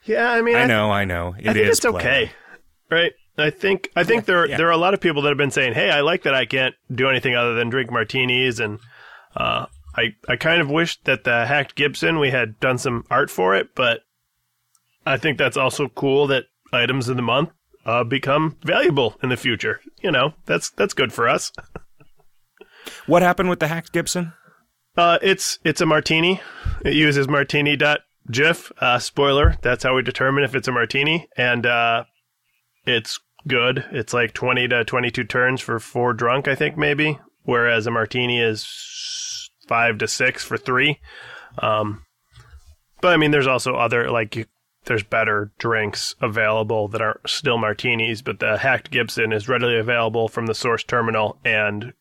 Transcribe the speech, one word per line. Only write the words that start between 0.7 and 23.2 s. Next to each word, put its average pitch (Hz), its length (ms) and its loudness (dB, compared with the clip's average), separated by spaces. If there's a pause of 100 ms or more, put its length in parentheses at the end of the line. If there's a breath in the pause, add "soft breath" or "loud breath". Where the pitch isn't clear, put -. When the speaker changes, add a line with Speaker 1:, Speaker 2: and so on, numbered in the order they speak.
Speaker 2:
I 101 140 2
know. 87 340 -4
It 107 100 -2
Speaker 1:
I 110 40 2
think 107 140 4
Speaker 2:
is 113 120 4
Speaker 1:
it's - 80 -4
okay. 104 140 0
Speaker 2:
play. 123 320 0 (580 loud breath)
Speaker 1:
Right? 165 220 2 (240)
I 151 140 2
think, 190 460 -2
I 175 80 4
think 226 180 2
Speaker 2:
Yeah, - 120 -6
Speaker 1:
there, 170 160 4
Speaker 2:
yeah. 139 80 -2
Speaker 1:
there 165 100 4
are 170 40 4
a 165 40 4
lot 180 180 2
of 190 60 -2
people 147 220 0
that 147 80 2
have 143 80 0
been 143 120 2
saying, 131 240 0
"Hey, 185 160 2
I 147 120 2
like 165 200 0
that 139 120 2
I 131 120 2
can't 131 280 -2 (200)
do 131 140 2
anything 127 260 0
other 120 200 2
than 117 160 0
drink 123 200 -2
martinis," 123 680 0
and, 104 180 -4 (580 loud breath)
uh, - 300 -2 (300)
I, 117 180 -2 (140)
I 123 80 0
kind 165 240 2
of 143 100 0
wish 160 320 -2
that 135 220 0
the 117 220 2
hacked 139 280 -2
Gibson, 151 440 0
we 143 120 2
had 117 300 -2
done 131 180 0
some 120 320 -4
art 139 200 0
for 185 260 2
it, - 180 -4
but 120 260 0 (1040)
I 139 100 0
think 139 220 -2
that's 131 180 0
also 131 320 -2
cool 139 400 2
that 131 160 0 (280)
items 123 360 0
of 127 80 0
the 123 60 -2
month, 131 280 0 (360)
uh, 117 180 0
become 139 600 0
valuable 185 580 2
in 131 60 -2
the 123 80 0
future. 110 440 -4 (220)
You 196 80 0
know, 143 240 2 (120)
that's, 147 240 -2
that's 196 240 -2
good 127 180 -2
for 117 160 0
us. 151 280 -2
<laughs> - 60 -18 (1400 loud breath)
Speaker 2:
What 175 160 4